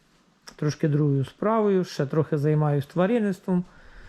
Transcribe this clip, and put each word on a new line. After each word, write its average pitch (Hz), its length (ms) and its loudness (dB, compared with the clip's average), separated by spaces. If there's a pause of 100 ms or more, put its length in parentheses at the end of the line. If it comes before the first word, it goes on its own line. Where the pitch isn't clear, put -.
(560)
трошки 151 320 -2
другою 143 360 2
справою, 202 600 0
ще 156 220 -4
трохи 151 320 0
займаюсь 151 480 0
тваринництвом. 190 800 0 (440)